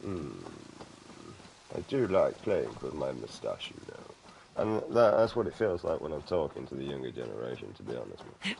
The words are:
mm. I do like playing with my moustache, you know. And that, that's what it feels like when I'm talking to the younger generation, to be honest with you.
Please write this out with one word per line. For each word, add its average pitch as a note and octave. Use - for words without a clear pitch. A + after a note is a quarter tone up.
mm. -
I -
do B2
like F2+
playing B1+
with C2
my C2+
moustache, A1
you -
know. -
And G#2+
that, A2+
that's A2+
what A2
it -
feels F#2+
like D#2+
when D#2
I'm D2
talking D2
to C2
the C2+
younger C2+
generation, A#1
to G1+
be A1
honest G1+
with -
you. G3+